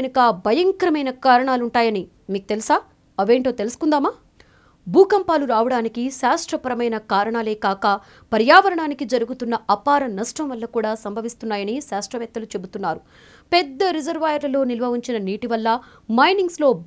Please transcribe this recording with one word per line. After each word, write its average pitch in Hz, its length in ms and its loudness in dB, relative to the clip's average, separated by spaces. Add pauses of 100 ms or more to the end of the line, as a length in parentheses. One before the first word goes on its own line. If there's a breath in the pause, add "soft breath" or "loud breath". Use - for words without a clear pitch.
వెనుక 262 280 2 (200)
భయంకరమైన 320 640 0 (180)
కారణాలుంటాయని 240 760 2 (300)
మీకు 196 200 -6
తెలుసా? 294 240 0 (460)
అవేంటో 247 260 4 (120)
తెలుసుకుందామా? 302 500 0 (840 soft breath)
భూకంపాలు 370 560 4
రావడానికి 233 520 0 (140)
శాస్త్రపరమైన 247 800 -2 (160)
కారణాలే 214 500 0
కాక, 196 240 0 (460 loud breath)
పర్యావరణానికి 302 800 4
జరుగుతున్న 233 420 -2 (200)
అపార 285 320 2
నష్టం 233 420 -6
వల్ల 233 160 -8 (100)
కూడా 220 160 -2 (140)
సంభవిస్తున్నాయని 220 760 -6
శాస్త్రవేత్తలు 220 640 -8
చెబుతున్నారు. 185 560 -8 (520 soft breath)
పెద్ద 294 320 0 (120)
రిజర్వాయర్లలో 294 640 -2 (100)
నిల్వ 240 160 -4 (100)
ఉంచిన 240 200 -6 (120)
నీటి 214 240 -6
వల్ల, 226 160 -2 (500 loud breath)
మైనింగ్స్లో 339 500 2 (180)